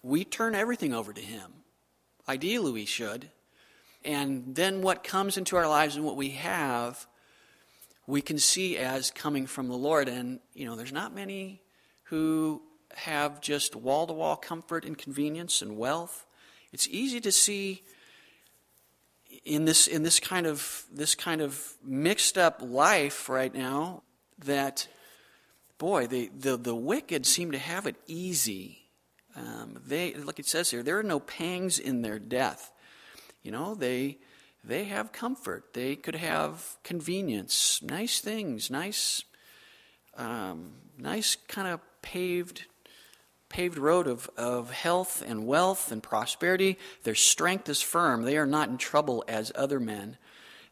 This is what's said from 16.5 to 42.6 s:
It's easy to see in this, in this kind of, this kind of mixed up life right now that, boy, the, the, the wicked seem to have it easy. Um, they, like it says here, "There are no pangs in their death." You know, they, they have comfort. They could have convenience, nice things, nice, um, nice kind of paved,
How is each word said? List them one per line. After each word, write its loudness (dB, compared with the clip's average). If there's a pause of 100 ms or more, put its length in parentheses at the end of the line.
It's 0
easy -2
to 0
see 2 (1600)
in 2
this, 8
in 0
this 4
kind 0
of, -4
this 0
kind -2
of -6 (100)
mixed 2
up 6
life 4
right 0
now -2 (360)
that, -2 (880)
boy, 2
the, -2
the, 2
the -2
wicked 0
seem 4
to -2
have -4
it -2 (100)
easy. -4 (500)
Um, -12
they, -2
like -10
it -12
says 2
here, -2
"There 2
are 0
no 0
pangs -2
in -2
their -4
death." -2 (680)
You -12
know, -4
they, -2 (460)
they -4
have -4
comfort. -6
They -2
could -6
have -2
convenience, 0
nice -2
things, -4
nice, -2 (920)
um, -6 (240)
nice 0
kind -6
of -4 (220)
paved, -4 (840)